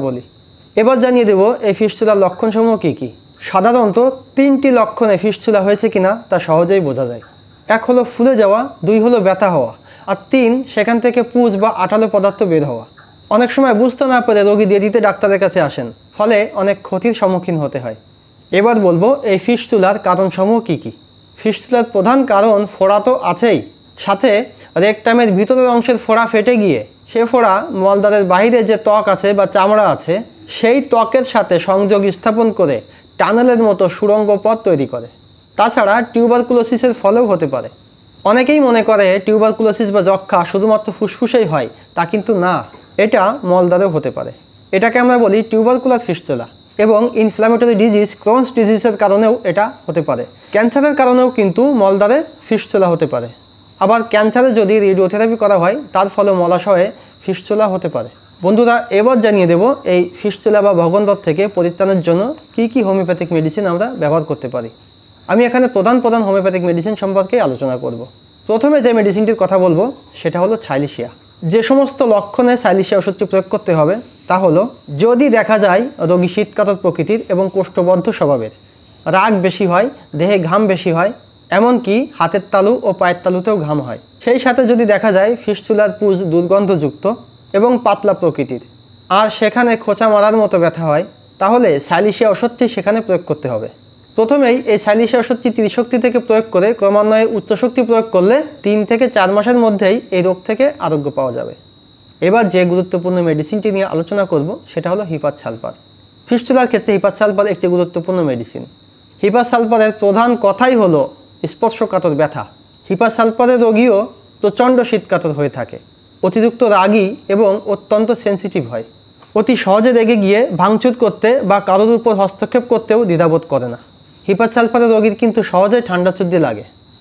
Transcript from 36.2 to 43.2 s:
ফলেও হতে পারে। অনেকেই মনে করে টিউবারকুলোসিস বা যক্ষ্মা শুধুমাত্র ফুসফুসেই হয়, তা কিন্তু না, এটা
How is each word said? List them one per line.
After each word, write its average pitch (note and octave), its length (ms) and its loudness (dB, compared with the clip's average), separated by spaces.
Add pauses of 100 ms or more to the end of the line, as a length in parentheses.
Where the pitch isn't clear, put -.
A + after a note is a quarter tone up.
ফলেও A3+ 300 2
হতে E3 220 0
পারে। A#2+ 160 -8 (600)
অনেকেই B3+ 360 2
মনে A#3 220 2
করে G3+ 180 2 (180)
টিউবারকুলোসিস G#3+ 720 0
বা G3+ 140 4
যক্ষ্মা F#3+ 300 0 (120)
শুধুমাত্র G#3+ 360 0 (100)
ফুসফুসেই A3 540 -2
হয়, C3 160 -2 (280)
তা E3+ 160 -2
কিন্তু G#3+ 220 -2 (120)
না, F3 100 0 (500)
এটা G#3+ 180 2 (260)